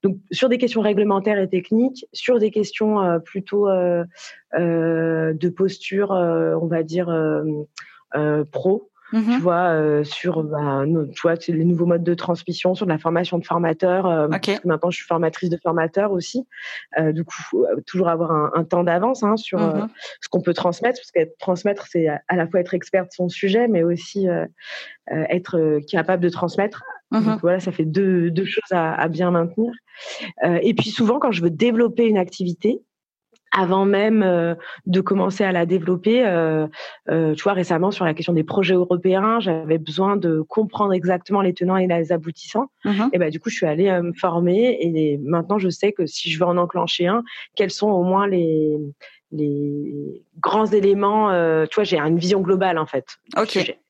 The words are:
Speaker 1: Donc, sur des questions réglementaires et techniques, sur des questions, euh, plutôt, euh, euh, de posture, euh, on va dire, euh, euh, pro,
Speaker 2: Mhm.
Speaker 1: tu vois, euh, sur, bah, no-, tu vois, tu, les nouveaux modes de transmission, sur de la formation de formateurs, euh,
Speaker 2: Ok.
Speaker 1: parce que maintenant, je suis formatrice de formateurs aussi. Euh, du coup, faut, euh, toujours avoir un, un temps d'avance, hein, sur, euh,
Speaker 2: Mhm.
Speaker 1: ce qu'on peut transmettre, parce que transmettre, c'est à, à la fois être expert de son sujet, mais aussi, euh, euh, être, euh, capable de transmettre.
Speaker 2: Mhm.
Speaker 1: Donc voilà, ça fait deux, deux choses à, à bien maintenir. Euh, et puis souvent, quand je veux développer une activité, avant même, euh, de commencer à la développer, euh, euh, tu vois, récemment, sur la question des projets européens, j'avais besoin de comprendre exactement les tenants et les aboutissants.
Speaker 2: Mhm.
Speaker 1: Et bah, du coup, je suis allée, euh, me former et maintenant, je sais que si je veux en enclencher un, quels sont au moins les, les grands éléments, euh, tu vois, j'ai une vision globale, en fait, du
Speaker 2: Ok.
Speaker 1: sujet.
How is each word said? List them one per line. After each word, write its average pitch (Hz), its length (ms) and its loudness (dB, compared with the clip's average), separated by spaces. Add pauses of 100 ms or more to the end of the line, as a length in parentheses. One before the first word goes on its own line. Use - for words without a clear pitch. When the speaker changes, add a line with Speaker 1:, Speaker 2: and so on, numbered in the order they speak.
Speaker 1:
Donc, 190 160 0 (140)
sur 262 180 2
des 240 80 2
questions 233 240 0
réglementaires 208 560 2
et 190 100 0
techniques, 220 640 0
sur - 260 0
des 214 120 2
questions, 214 500 0
euh, 175 200 2
plutôt, 196 500 -2
euh, 180 340 2 (540)
euh, 165 760 0
de 160 160 -2
posture, 196 640 -2
euh, 165 480 2
on 170 60 -2
va 165 160 0
dire, 170 260 -2
euh, 156 340 0 (720)
euh, 151 300 0
pro, 185 460 -2 (220)
Speaker 2:
Mhm. 220 240 2
Speaker 1:
tu 262 40 0
vois, 175 280 2
euh, 151 340 2
sur, 165 400 -4
bah, 147 440 -2
no-, 160 200 2
tu - 160 -14
vois, 170 140 2
tu, 165 160 -4
les 160 120 2
nouveaux 170 220 2
modes 170 160 2
de 170 120 0
transmission, 175 600 -2
sur 196 100 -4
de 180 60 0
la 156 80 0
formation 170 400 0
de 170 60 -4
formateurs, 175 600 0
euh, 160 200 2
Speaker 2:
Ok. 151 40 0 (160)
Speaker 1:
parce 208 140 -2
que - 80 -4
maintenant, 165 220 0
je 170 60 -6
suis - 100 -12
formatrice 165 440 0
de 170 120 -4
formateurs 165 500 0
aussi. 196 320 -4 (540)
Euh, 156 140 2
du 160 120 -2
coup, - 120 -14 (120)
faut, - 160 2
euh, - 220 0
toujours 180 220 0
avoir 165 240 0
un, 151 220 0
un 165 100 0
temps 175 180 0
d'avance, 185 400 0
hein, 214 140 2
sur, 208 260 -2
euh, 196 200 0
Speaker 2:
Mhm. 220 60 -4 (320)
Speaker 1:
ce - 80 -14
qu'on 180 140 0
peut 175 120 0
transmettre, 233 460 -2
parce - 120 -20
que 160 260 2
transmettre, 196 500 -2
c'est 160 200 0
à, 147 200 -4
à 180 80 0
la 170 120 0
fois 180 120 0
être 180 140 -4
expert 180 300 -2
de 180 80 -18
son 180 160 -2
sujet, 202 400 0
mais 190 140 2
aussi, 175 460 0
euh, 165 160 0 (680)
euh, 160 160 -2
être, 180 300 -2
euh, 156 300 2
capable 180 340 0
de 175 80 2
transmettre. 175 520 -4 (300)
Speaker 2:
Mhm. 220 120 2
Speaker 1:
Donc 214 180 0
voilà, 180 180 2
ça 185 120 -4
fait 160 120 -2
deux, 175 460 2
deux 175 160 -2
choses - 260 -4
à, 165 220 0
à - 140 0
bien 175 220 0
maintenir. 175 400 0 (760)
Euh, 170 180 2
et 233 120 2
puis - 160 -2
souvent, 240 300 2
quand 262 100 2
je 175 120 -2
veux 170 80 2
développer 233 560 2
une 214 120 4
activité, 185 600 -2 (760)
avant 190 280 2
même, 202 400 4
euh, 170 320 2 (300)
de 185 140 2
commencer 190 440 0
à 190 80 0
la 175 120 2
développer, 180 600 2
euh, 160 400 2 (420)
euh, 160 260 2
tu 147 100 -10
vois, 202 80 4
récemment, 180 400 2
sur 190 120 -2
la 160 80 2
question 165 200 -2
des 160 100 2
projets 185 320 0
européens, 185 640 2
j'avais 160 400 0
besoin 170 380 0
de 165 320 0
comprendre 208 440 0
exactement 180 480 0
les 180 140 2
tenants 180 220 0
et 185 100 2
les 170 240 0
aboutissants. 170 560 -4 (180)
Speaker 2:
Mhm. 208 280 2
Speaker 1:
Et 180 60 0
bah, 165 120 2
du 160 80 -6
coup, - 120 -6
je - 40 -6
suis - 120 -2
allée, 160 240 2
euh, 180 120 2
me 170 100 -4
former 180 680 2
et 156 380 0
maintenant, 170 420 -2
je 190 80 0
sais 196 240 0
que 185 120 -2
si 165 280 -6
je 160 80 -4
veux 185 60 2
en 175 100 2
enclencher 175 500 -2
un, 220 160 0 (320)
quels 196 160 -2
sont 214 200 -2
au 185 120 2
moins 190 240 2
les, 160 500 2 (540)
les 147 920 -4 (180)
grands 214 260 2
éléments, 202 640 2
euh, 165 360 2
tu - 100 -4
vois, 214 80 2
j'ai 190 140 0
une 156 200 2
vision 180 220 2
globale, 185 380 2
en 156 80 -2
fait, 131 200 -4 (300)
du - 60 2
Speaker 2:
Ok. 220 80 -2
Speaker 1:
sujet. - 280 -4 (120)